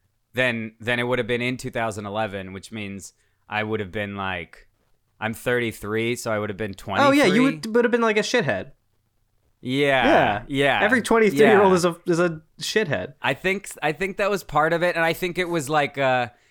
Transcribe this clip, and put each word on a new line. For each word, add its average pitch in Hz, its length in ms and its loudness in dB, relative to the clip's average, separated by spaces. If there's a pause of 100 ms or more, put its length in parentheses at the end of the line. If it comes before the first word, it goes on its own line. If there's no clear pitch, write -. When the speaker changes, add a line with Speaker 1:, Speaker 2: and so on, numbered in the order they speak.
(340)
Speaker 1:
then, 117 460 -2
then 120 200 -2
it 120 40 0
would 123 160 0
have 113 80 -4
been 120 140 0
in 123 160 -2
two 127 120 -10
thousand 110 360 -4
eleven, 98 480 -6
which 98 180 -16
means 98 420 -12 (360)
I 107 120 -2
would 110 200 -2
have 92 100 -10
been, 101 240 -6
like, 92 540 -8 (500)
I'm 110 140 -4
thirty-three, 113 840 -2
so 117 160 -6
I 107 80 -2
would 104 100 -4
have 95 80 -10
been 101 160 -6 (140)
Speaker 2:
Oh, 269 240 2
yeah, 285 140 4
you 196 160 4
Speaker 1:
twenty-three. - 0 -
Speaker 2:
would, 233 340 0
would 240 80 6
have 226 80 0
been, 233 100 2
like, 220 160 2
a 214 40 4
shithead. 139 500 -2 (880)
Speaker 1:
Yeah, 135 480 2
Speaker 2:
Yeah. 120 400 2
Speaker 1:
yeah, 135 340 2
Speaker 2:
Every 220 200 2
twenty-three-year-old 196 680 6
Speaker 1:
yeah. 185 40 6
Speaker 2:
is 175 100 2
a, 170 200 -2
is 170 140 2
a 170 220 0 (180)
shithead. 143 600 -4
Speaker 1:
I 127 120 0
think, 190 360 -4 (140)
I 151 80 0
think 180 260 -6
that 196 120 0
was 202 140 -2
part 151 280 2
of 165 100 0
it, 175 140 2
and 165 80 0
I 165 80 2
think 170 260 -6
it 180 120 -2
was, 160 200 -2
like, 147 280 0
uh, 127 320 0 (220)